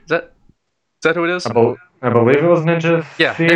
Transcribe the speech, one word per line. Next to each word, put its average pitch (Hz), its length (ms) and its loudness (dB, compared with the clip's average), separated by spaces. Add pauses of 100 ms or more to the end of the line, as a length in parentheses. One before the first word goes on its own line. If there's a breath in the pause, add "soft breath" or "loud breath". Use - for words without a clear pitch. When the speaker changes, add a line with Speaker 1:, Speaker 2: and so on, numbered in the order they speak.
Speaker 1:
Is - 60 -20
that, 160 140 -4
is - 800 -20
that 160 120 0
who 170 80 -2
it 170 100 -2
is? 180 120 -8
Speaker 2:
I 113 60 -6
bel-, 117 260 0 (240)
I 123 80 -2
believe 117 260 2
it 160 120 0
was 170 120 2
Ninja 165 460 -2 (120)
Speaker 1:
Yeah, 143 160 0
Speaker 2:
Theory. 165 220 0